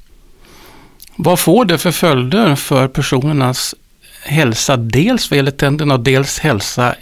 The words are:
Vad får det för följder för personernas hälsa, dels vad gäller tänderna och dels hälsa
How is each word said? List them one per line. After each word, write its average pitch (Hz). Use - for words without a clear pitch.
Vad 170
får 220
det 175
för 175
följder 151
för 135
personernas 135
hälsa, 143
dels 127
vad -
gäller 139
tänderna 147
och 127
dels 135
hälsa 123